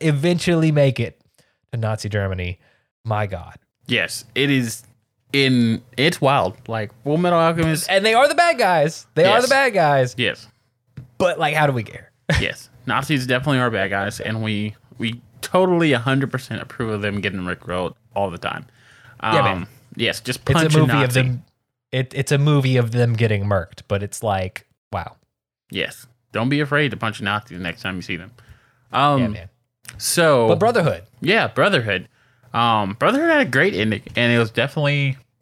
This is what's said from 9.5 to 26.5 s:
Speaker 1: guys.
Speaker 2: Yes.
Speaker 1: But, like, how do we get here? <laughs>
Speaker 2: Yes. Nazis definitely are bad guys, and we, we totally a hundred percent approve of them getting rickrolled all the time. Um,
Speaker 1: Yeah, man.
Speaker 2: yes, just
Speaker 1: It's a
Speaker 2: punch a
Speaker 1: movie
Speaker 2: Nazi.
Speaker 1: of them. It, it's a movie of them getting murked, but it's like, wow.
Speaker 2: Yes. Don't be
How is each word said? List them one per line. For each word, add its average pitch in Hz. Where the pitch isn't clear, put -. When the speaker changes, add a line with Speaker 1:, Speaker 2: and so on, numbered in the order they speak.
Speaker 1:
guys. 143
Speaker 2:
Yes. 101
Speaker 1:
But, 175
like, 151
how 151
do 139
we 117
get -
here? -
<laughs> -
Speaker 2:
Yes. -
Nazis 127
definitely 131
are 123
bad 98
guys, 98
and 110
we, 107
we 113
totally 175
a 117
hundred 131
percent 120
approve -
of 104
them 101
getting 98
rickrolled 90
all 98
the 85
time. -
Um, 110
Speaker 1:
Yeah, 101
man. 92
Speaker 2:
yes, 113
just 127
Speaker 1:
It's -
a -
Speaker 2:
punch 160
a 156
Speaker 1:
movie 147
Speaker 2:
Nazi. 113
Speaker 1:
of 123
them. 127
It, 127
it's 139
a 143
movie 139
of 117
them 120
getting 107
murked, 98
but 104
it's -
like, 95
wow. 90
Speaker 2:
Yes. -
Don't 117
be 143